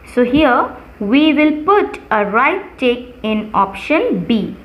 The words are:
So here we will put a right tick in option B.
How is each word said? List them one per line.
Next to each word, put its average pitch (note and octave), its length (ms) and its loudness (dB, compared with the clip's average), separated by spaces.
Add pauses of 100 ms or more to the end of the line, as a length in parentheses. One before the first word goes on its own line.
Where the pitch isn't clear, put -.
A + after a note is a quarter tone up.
(140)
So B3 80 2
here C4+ 540 2 (240)
we C#4 320 2
will D4+ 320 2
put G4+ 340 0 (120)
a G#3+ 160 0
right C4+ 520 -2
tick B3 440 -2
in G#3+ 320 -4
option G3 720 -2
B. G#3+ 380 -2